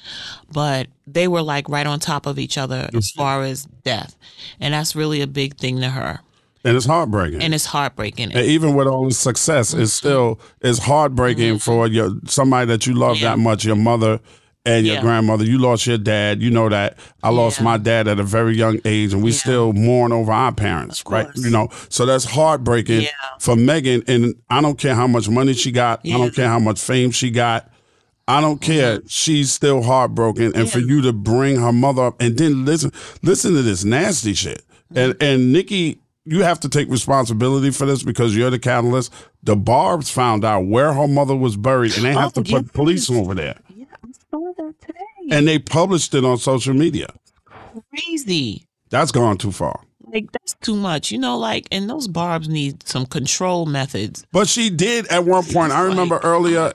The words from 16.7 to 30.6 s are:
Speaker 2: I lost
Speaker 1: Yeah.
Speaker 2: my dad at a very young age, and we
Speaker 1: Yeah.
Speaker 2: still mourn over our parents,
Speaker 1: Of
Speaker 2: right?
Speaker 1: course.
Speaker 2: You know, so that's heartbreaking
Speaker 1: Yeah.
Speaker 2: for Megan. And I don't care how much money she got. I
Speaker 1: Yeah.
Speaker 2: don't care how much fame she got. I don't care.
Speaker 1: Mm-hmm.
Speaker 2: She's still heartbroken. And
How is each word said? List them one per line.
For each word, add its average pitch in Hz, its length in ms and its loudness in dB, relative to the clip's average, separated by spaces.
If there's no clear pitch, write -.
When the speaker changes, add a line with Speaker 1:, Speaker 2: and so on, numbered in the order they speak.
Speaker 2:
I 110 80 2
lost 117 280 2
Speaker 1:
Yeah. 110 60 0
Speaker 2:
my 113 140 4
dad 110 300 2
at 104 100 2
a 101 60 0
very 113 320 2
young 110 280 2
age, 104 300 0
and 101 80 2
we 113 80 2
Speaker 1:
Yeah. 143 80 0
Speaker 2:
still 120 340 2
mourn 120 400 2
over 113 200 0
our 120 200 2
parents, 92 480 -4
Speaker 1:
Of - 120 -10
Speaker 2:
right? 110 140 0
Speaker 1:
course. - 180 -14
Speaker 2:
You 117 60 0
know, 110 180 2
so - 160 -2
that's 131 200 2
heartbreaking 120 760 2
Speaker 1:
Yeah. 147 60 -2
Speaker 2:
for 123 160 0
Megan. 127 540 2
And 120 260 2
I 131 100 2
don't 147 180 0
care 131 180 0
how 123 100 2
much 117 220 2
money 131 260 2
she 131 160 -2
got. 120 300 0
I - 80 -12
Speaker 1:
Yeah. 117 100 0
Speaker 2:
don't 123 160 0
care 127 140 0
how 117 100 2
much 107 220 0
fame 123 320 0
she 127 180 -2
got. 117 400 -2
I 139 160 4
don't 151 180 0
care. 135 380 2
Speaker 1:
Mm-hmm. - 100 -20
Speaker 2:
She's 147 440 0
still 135 320 2
heartbroken. 117 720 2
And 113 120 2